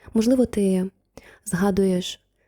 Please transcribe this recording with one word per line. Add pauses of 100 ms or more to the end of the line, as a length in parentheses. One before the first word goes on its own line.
(140)
Можливо,
ти (540)
згадуєш (280)